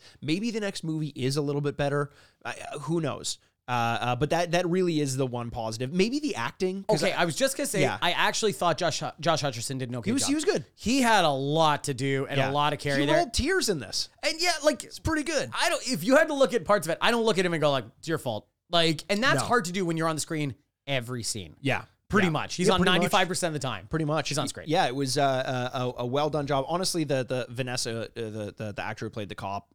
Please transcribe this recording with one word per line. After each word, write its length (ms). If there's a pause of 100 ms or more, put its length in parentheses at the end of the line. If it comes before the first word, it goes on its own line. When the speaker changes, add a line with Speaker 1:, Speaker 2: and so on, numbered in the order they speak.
(220)
Speaker 1:
maybe 300
the 80
next 240
movie 320
is 220
a 40
little 200
bit 160
better. 340 (320)
I, 120 (180)
uh, 60
who 200
knows? 380 (300)
Uh, 40 (300)
uh, 160
but 140
that, 200
that 180
really 300
is 160
the 100
one 240
positive. 440
Maybe 260
the 160
acting, 540
'cause 140
Speaker 2:
Okay, 100
Speaker 1:
I 80
Speaker 2:
I 40
was 120
just 180
gonna 120
say, 140
Speaker 1:
Yeah. 200
Speaker 2:
I 100
actually 400
thought 260
Josh 220
Hu-, 120 (100)
Josh 220
Hutcherson 340
did 120
an 80
okay 120
Speaker 1:
He 40
was, 100
Speaker 2:
job. 60
Speaker 1:
he 60
was 100
good. 200 (100)
Speaker 2:
He 260
had 220
a 60
lot 560
to 80
do 340
and 100
Speaker 1:
Yeah. 120
Speaker 2:
a 20
lot 220
of 60
carry 220
Speaker 1:
He 40
Speaker 2:
there. 120
Speaker 1:
rolled 160
tears 360
in 100
this. 300 (140)
Speaker 2:
And 160
yeah, 120 (120)
like, 200
Speaker 1:
It's 160
pretty 240
good. 300
Speaker 2:
I 160
don't, 180
if 160
you 140
had 100
to 60
look 200
at 120
parts 220
of 40
it, 100
I 100
don't 120
look 140
at 80
him 80
and 80
go 100
like, 140 (140)
"It's 80
your 100
fault." 300 (220)
Like, 400
and 140
that's 160
Speaker 1:
No. 60
Speaker 2:
hard 200
to 60
do 140
when 100
you're 140
on 60
the 60
screen 340 (320)
every 360
scene. 380
Speaker 1:
Yeah. 220 (260)
Speaker 2:
Pretty 180
Speaker 1:
Yeah. 40
Speaker 2:
much. 240
He's 120
Speaker 1:
Yeah, 60
Speaker 2:
on 60
Speaker 1:
pretty 100
much. 120
Speaker 2:
ninety-five 280
percent 260
of 60
the 40
time. 220
Speaker 1:
Pretty 180
much. 220
Speaker 2:
He's 120
on 100
screen. 180
Speaker 1:
Yeah, 200
it 80
was, 220
uh, 560
uh, 240
a, 40
a 40
well 240
done 180
job. 200
Honestly, 380
the, 180
the 260
Vanessa, 560
uh, 100
the, 420
the, 160
the 100
actor 220
who 60
played 180
the 60
cop, 400